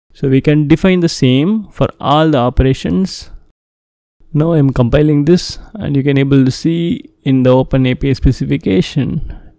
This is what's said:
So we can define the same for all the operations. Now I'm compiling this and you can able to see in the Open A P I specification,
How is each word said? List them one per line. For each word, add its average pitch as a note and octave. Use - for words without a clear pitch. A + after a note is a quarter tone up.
So -
we C3+
can D3+
define F3+
the E3+
same D#3+
for -
all D#3
the D3
operations. C3
Now D#3+
I'm C#3+
compiling C#3+
this F3
and F#3
you C3+
can C#3
able C#3
to C3
see E3+
in C3
the B2+
Open C3
A B2+
P C#3
I -
specification, D#3